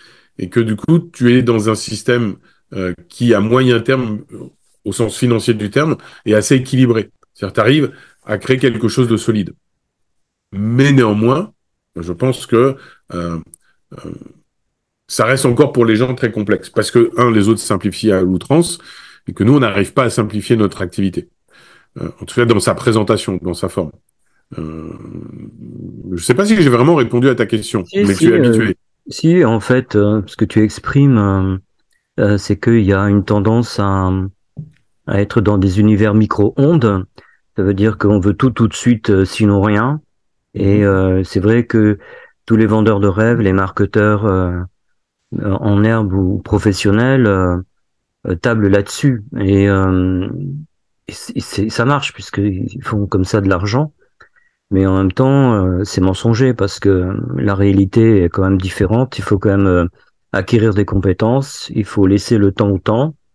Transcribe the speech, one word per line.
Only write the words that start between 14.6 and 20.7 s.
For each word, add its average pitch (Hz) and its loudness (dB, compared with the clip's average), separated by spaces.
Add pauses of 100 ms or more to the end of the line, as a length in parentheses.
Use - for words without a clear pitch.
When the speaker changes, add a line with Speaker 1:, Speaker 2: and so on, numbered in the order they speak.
Speaker 1:
ça - -2
reste 123 0
encore 131 2
pour 120 2
les 113 2
gens 127 0
très 120 -4
complexe. 104 -4
Parce - -4
que, 117 4
un, 120 2
les 104 2
autres 107 2
simplifient 104 -2
à 95 2
l'outrance, 95 0 (500)
et - -10
que - -2
nous, 123 4
on 139 4
n'arrive 101 -2
pas 135 0
à 117 0
simplifier 107 -2
notre 101 -2